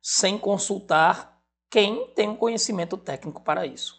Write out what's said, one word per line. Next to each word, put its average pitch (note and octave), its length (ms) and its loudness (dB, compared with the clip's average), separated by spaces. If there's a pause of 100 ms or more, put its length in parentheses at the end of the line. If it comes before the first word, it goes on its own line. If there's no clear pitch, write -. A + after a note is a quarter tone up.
sem G3 360 0
consultar F#3+ 1040 0 (280)
quem G#3 440 2
tem G#3 160 0
um A3 60 -6
conhecimento G#3+ 640 -2
técnico - 440 -10
para D#3+ 240 -2
isso. - 340 -10